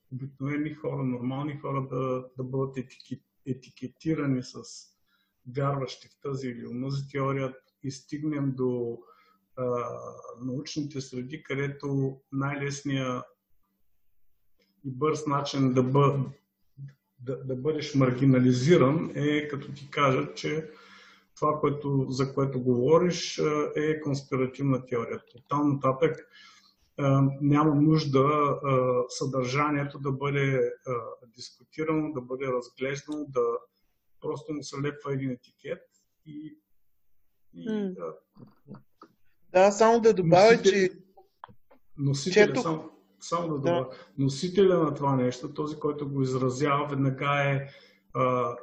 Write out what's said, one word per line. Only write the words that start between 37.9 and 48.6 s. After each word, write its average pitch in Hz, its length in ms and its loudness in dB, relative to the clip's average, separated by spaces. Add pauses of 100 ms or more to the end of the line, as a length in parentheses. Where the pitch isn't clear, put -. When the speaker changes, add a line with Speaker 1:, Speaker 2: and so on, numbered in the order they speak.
Speaker 1:
а, 165 140 -8 (1400)
Speaker 3:
Да, 190 180 6
само 226 300 6
да 220 140 6
добавя, 180 380 8
Speaker 1:
носител-, 233 180 6
Speaker 3:
че 190 200 2 (1080)
Speaker 1:
носителя, 175 500 4
Speaker 3:
четох 247 160 0
Speaker 1:
само, 160 280 -4 (300)
само 170 280 -4
да 156 60 -4
Speaker 3:
Да. - 40 -4
Speaker 1:
добавя, 170 300 0 (300)
носителя 180 600 4
на 151 160 2
това 139 220 0
нещо, 127 380 -2
този, 151 220 -6
който 147 360 -4
го 135 100 -2
изразява, 131 680 0
веднага 143 600 0
е, 135 180 -2 (460)
а, 123 480 0